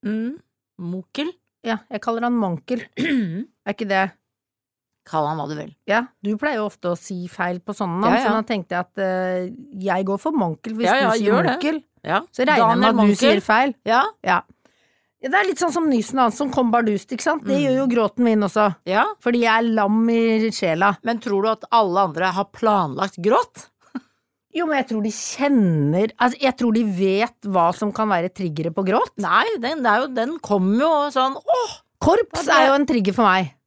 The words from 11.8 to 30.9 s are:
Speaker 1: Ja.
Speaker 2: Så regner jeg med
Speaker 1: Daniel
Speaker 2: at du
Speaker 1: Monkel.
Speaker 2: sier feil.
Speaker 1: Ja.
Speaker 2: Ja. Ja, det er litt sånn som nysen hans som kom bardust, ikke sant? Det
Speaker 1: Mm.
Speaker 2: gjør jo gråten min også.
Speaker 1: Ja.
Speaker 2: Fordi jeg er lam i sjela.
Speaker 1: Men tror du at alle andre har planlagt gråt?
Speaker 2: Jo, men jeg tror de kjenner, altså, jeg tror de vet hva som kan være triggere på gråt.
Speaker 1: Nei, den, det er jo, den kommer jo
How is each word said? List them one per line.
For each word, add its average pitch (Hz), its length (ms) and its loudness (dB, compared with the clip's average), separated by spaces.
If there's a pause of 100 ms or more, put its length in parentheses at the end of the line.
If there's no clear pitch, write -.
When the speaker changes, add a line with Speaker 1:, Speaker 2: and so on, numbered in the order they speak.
Speaker 1:
Ja. 165 160 0 (100)
Speaker 2:
Så 247 140 -2
regner 302 120 2
jeg - 20 4
med 226 100 4
Speaker 1:
Daniel 233 160 2
Speaker 2:
at 220 80 4
du 220 80 2
Speaker 1:
Monkel. 208 160 4
Speaker 2:
sier 226 240 4
feil. 247 340 2 (100)
Speaker 1:
Ja. 233 180 2 (200)
Speaker 2:
Ja. 180 200 2 (800)
Ja, 262 80 -4
det 349 100 2
er 381 80 0
litt 320 100 -2
sånn 339 140 0
som 320 160 0
nysen 254 320 0
hans 233 160 2
som 285 160 -2
kom 247 180 2
bardust, 220 380 0
ikke 247 160 -8
sant? 311 200 -2
Det 269 120 0
Speaker 1:
Mm. 294 80 0
Speaker 2:
gjør 262 140 2
jo 269 100 0
gråten 233 360 0
min 220 160 2
også. 202 340 0 (100)
Speaker 1:
Ja. 202 220 2 (140)
Speaker 2:
Fordi 240 200 0
jeg 233 80 2
er 226 140 4
lam 220 480 2
i 226 400 2
sjela. 185 520 0
Speaker 1:
Men 233 160 -4
tror 202 240 -2
du 220 60 0
at 220 240 -4
alle 208 280 4
andre 170 300 0
har 190 140 -2
planlagt 190 760 -2
gråt? 247 480 0 (840)
Speaker 2:
Jo, 339 120 -2
men 311 100 -2
jeg 254 120 -2
tror 220 140 -2
de 214 80 -2
kjenner, 196 1080 0
altså, 247 180 0
jeg 262 200 0
tror 233 160 0
de 233 100 2
vet 196 580 -2
hva 180 320 2
som 208 180 -4
kan 220 160 -2
være 180 200 0
triggere 165 440 -6
på 196 140 -4
gråt. 240 300 0
Speaker 1:
Nei, 190 280 2 (140)
den, 269 240 -4
det 240 80 2
er 208 120 4
jo, 277 60 -4
den 254 300 -4
kommer 202 400 0
jo 320 140 2 (180)